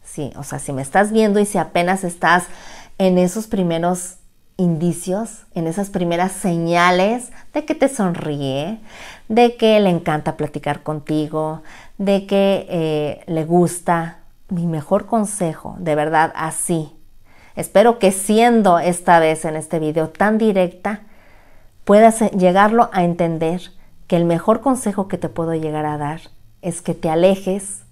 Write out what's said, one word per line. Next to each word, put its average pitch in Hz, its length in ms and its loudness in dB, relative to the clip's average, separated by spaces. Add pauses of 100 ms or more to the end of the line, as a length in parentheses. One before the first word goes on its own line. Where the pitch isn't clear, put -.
Sí, - 340 -12
o 143 60 -14
sea, 139 160 -10
si - 120 -10
me 135 100 -6
estás 196 300 0
viendo 214 280 2
y 208 60 4
si 202 120 -4
apenas 175 460 -2
estás 175 420 2 (520)
en 185 200 2
esos 180 300 0
primeros 175 680 -2 (420)
indicios, 175 960 -4
en 165 140 -4
esas 196 220 -4
primeras 180 420 -2
señales 180 1000 0 (220)
de 302 120 -6
que 311 100 -4
te 269 140 2
sonríe, 160 880 -4 (480)
de 233 300 2
que 220 220 4
le 202 100 4
encanta 156 480 -2
platicar 147 460 -6
contigo, 156 800 -6 (340)
de 196 280 0
que, 196 440 2
eh, 156 580 -4
le 160 180 -2
gusta, 170 760 0 (280)
mi 175 200 -4
mejor 165 400 -2
consejo, 202 720 -4
de 160 160 -2
verdad, 156 400 2
así. 160 600 -6 (600)
Espero 226 440 2
que 196 120 4
siendo 214 680 4
esta 175 400 4
vez 160 260 2
en 156 100 -4
este 156 240 -4
video 156 300 -2
tan 214 280 0
directa, 202 640 0 (840)
puedas, 220 360 6
eh, 208 160 0
llegarlo 208 540 4
a 185 120 0
entender 170 680 -2 (360)
que 180 100 0
el 170 80 2
mejor 170 360 2
consejo 220 460 -2
que - 100 -6
te 170 120 -6
puedo 165 260 -4
llegar 151 300 -4
a 151 120 -4
dar 147 240 -6 (400)
es 175 200 -8
que 170 120 -4
te 170 160 -4
alejes 190 840 0